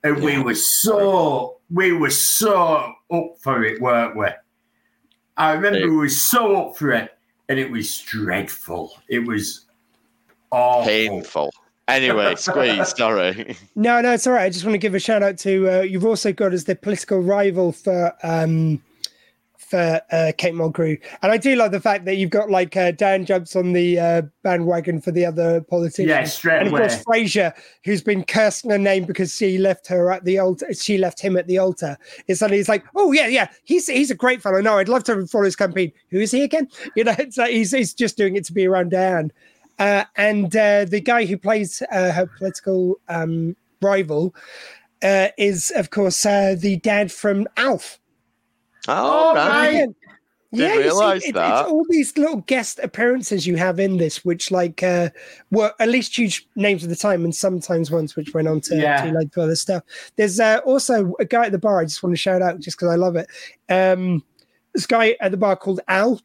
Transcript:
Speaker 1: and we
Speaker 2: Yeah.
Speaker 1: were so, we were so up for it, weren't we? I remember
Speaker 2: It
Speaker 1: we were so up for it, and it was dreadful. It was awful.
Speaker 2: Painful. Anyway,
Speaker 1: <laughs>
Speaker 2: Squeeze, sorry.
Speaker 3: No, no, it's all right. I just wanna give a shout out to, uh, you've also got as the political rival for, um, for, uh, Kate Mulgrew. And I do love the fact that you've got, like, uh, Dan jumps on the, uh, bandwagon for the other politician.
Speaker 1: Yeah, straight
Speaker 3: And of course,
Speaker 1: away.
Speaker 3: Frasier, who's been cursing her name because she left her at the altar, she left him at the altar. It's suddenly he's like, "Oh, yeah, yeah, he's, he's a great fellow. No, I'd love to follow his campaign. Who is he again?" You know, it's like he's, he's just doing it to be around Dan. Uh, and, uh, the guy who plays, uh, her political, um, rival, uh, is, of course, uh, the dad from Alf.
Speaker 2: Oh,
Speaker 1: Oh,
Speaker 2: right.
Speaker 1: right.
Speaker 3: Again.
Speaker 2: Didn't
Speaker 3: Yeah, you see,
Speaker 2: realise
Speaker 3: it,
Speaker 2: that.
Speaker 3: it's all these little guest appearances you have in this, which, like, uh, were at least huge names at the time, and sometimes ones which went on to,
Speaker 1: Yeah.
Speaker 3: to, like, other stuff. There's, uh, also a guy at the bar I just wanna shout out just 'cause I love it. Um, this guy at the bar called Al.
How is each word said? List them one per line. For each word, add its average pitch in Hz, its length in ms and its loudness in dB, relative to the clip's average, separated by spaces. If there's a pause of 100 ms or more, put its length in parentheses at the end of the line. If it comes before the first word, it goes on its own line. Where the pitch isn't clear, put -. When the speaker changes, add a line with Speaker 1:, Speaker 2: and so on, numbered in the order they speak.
Speaker 1:
and 143 200 0
we 147 100 0
Speaker 2:
Yeah. 135 100 0
Speaker 1:
were 117 120 0
so, 190 1040 0 (120)
we 180 220 2
were 151 180 0
so 180 840 2 (180)
up 165 280 -4
for 127 240 0
it, 110 180 -2
weren't 117 340 0
we? 104 120 -2 (1080)
I 156 160 2
remember 196 280 0
Speaker 2:
It 180 100 0
Speaker 1:
we 156 60 2
were 147 120 0
so 202 600 0
up - 100 -18
for 143 140 0
it, 113 180 -2 (400)
and 135 80 0
it 131 120 -4
was 110 300 -6
dreadful. 90 920 -8 (160)
It 120 180 -2
was 107 400 -6 (840)
awful. 123 360 2
Speaker 2:
Painful. 98 680 -2 (360)
Anyway, 117 460 2
Speaker 1:
<laughs> - 40 -10
Speaker 2:
Squeeze, 123 580 0
sorry. 104 580 0 (200)
Speaker 3:
No, 240 260 2
no, 240 120 2
it's 240 140 0
all 254 60 2
right. 226 120 2
I 190 60 0
just 175 140 -8
wanna 208 140 0
give 190 160 -2
a 190 60 0
shout 220 220 0
out 196 160 0
to, 190 300 0
uh, 185 140 2
you've 190 240 -2
also 214 260 0
got 190 220 0
as 170 100 -4
the 185 120 -2
political 196 440 -2
rival 185 520 0
for, 175 500 -2
um, 160 580 0 (760)
for, 165 440 0 (100)
uh, 165 260 0
Kate 175 160 -2
Mulgrew. 160 480 -2 (220)
And 190 80 2
I 220 60 4
do 262 180 2
love 226 160 2
the 190 100 -4
fact 202 240 0
that 190 120 -2
you've 190 140 0
got, 214 200 0
like, 185 260 0
uh, 180 140 2
Dan 190 340 2
jumps 180 300 -2
on 180 180 0
the, 175 280 2
uh, 170 220 2 (200)
bandwagon 170 580 0
for 175 120 -6
the 175 120 2
other 170 360 0
politician. 170 480 -2
Speaker 1:
Yeah, 143 160 2
straight 160 340 0
Speaker 3:
And 196 100 2
of 151 60 0
course, 214 200 2 (120)
Speaker 1:
away. 226 180 2
Speaker 3:
Frasier, 180 280 0 (320)
who's 185 180 -2
been 196 220 0
cursing 220 480 0
her 202 60 2
name 196 260 2
because 180 320 -4
she 190 220 0
left 190 280 0
her 180 240 0
at 185 140 -4
the 185 160 0
altar, 185 340 -2
she 202 240 -2
left 185 220 -2
him 190 160 -2
at 175 100 -2
the 180 120 0
altar. 180 380 -2 (300)
It's 185 140 -2
suddenly 202 180 2
he's 196 100 -2
like, 208 160 0 (120)
"Oh, 370 160 4
yeah, 269 160 4
yeah, 247 200 0 (140)
he's, 349 240 0
he's 269 240 0
a 202 60 -2
great 247 260 0
fellow. 190 180 2
No, 208 180 4
I'd 190 100 0
love 240 160 0
to 202 240 -2
follow 208 160 0
his 190 120 0
campaign. 185 360 -2 (180)
Who 185 80 -2
is 214 140 -2
he 254 100 2
again?" 294 240 0 (300)
You 220 80 2
know, - 120 2
it's 269 200 -6
like 240 160 0
he's, 226 180 0
he's 247 240 0
just - 220 -2
doing 196 180 0
it 196 120 -2
to 170 60 -12
be 190 140 2
around 180 240 2
Dan. 180 420 0 (460)
Uh, 202 260 2 (120)
and, 202 400 2
uh, 208 280 4
the 190 160 -2
guy 240 260 2
who 190 120 -2
plays, 208 420 -2 (120)
uh, 185 180 2
her 175 160 0
political, 185 720 -2 (120)
um, 165 460 -4 (260)
rival, 185 540 0 (720)
uh, 196 240 4 (100)
is, 202 380 0
of 202 140 -2
course, 196 360 0
uh, 196 320 2
the 190 200 0
dad 208 340 0
from 202 340 -2 (100)
Alf. 240 420 -2 (920)
Speaker 2:
Oh, 294 440 4
Speaker 1:
Oh, - 20 4
Speaker 2:
right. - 140 4
Speaker 1:
right. 302 200 2
Speaker 3:
Again. 294 260 2 (580)
Speaker 2:
Didn't 247 160 2
Speaker 3:
Yeah, 427 60 2
you 453 80 4
see, - 60 4
Speaker 2:
realise - 400 2
Speaker 3:
it, 254 60 -6
Speaker 2:
that. 95 260 2
Speaker 3:
it's 226 100 -2
all 320 200 2
these 311 280 0
little 294 200 0
guest 247 440 -4
appearances 214 640 -2
you 175 100 0
have 180 220 0
in 190 200 0
this, 165 260 -2
which, 175 260 -2
like, 175 320 -2
uh, 175 280 0 (420)
were 214 260 2
at 226 100 2
least 240 300 -2
huge 214 380 -2
names 196 260 0
at 170 80 -6
the 170 60 -4
time, 190 280 0
and 165 80 -2
sometimes 170 580 -2
ones 156 260 -4
which 151 180 -10
went 165 140 0
on 156 140 0
to, 156 140 -4
Speaker 1:
Yeah. 143 280 2
Speaker 3:
to, 160 80 -2
like, 160 260 -2
other 165 160 0
stuff. 175 300 -4 (320)
There's, 208 240 0
uh, 220 240 4
also 247 560 2
a 214 40 2
guy 233 220 2
at 202 60 -4
the 196 60 -2
bar 196 220 2
I 165 40 0
just 151 180 -8
wanna 175 140 0
shout 185 260 0
out 180 160 0
just 156 200 -12
'cause 175 100 -2
I 170 80 2
love 180 180 0
it. 165 140 -4 (400)
Um, 185 560 2 (500)
this - 120 -2
guy 226 340 2
at 196 100 0
the 196 60 -4
bar 190 200 2
called 185 300 -4
Al. 202 380 2